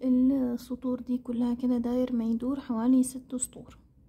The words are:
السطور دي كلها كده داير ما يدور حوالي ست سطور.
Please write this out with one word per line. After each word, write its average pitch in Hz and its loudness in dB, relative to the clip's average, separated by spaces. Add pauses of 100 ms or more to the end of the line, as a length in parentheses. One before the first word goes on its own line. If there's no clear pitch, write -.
السطور 254 2
دي 247 -2
كلها 240 -2
كده 247 0
داير 247 0
ما 233 0
يدور 240 -2
حوالي 254 2
ست 254 -6
سطور. - -10 (320)